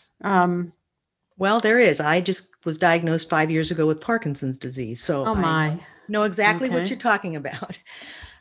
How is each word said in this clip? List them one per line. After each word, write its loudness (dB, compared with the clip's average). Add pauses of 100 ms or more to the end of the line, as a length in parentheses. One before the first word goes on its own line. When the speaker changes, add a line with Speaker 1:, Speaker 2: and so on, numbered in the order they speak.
(220)
Speaker 1:
Um, 0 (640)
Speaker 2:
Well, 2
there 4
is. 6
I 2
just -4 (160)
was -4
diagnosed 2
five 2
years 0
ago 0
with 0
Parkinson's -4
disease, -10
so -2
Speaker 1:
Oh, 0
Speaker 2:
I 0
Speaker 1:
my. 0 (280)
Speaker 2:
know 0
exactly 0
what 0
Speaker 1:
Okay. -4
Speaker 2:
you're -6
talking -2
about. -10
<laughs> -20 (520)